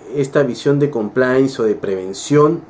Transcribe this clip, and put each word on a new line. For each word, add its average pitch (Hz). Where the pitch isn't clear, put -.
esta 143
visión 139
de 143
compliance 127
o 113
de 107
prevención 101